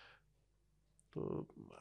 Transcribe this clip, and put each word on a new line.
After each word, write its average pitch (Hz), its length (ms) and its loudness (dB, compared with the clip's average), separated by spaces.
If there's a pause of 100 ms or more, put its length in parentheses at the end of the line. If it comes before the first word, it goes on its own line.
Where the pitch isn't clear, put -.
(1120)
तो - 340 4 (340)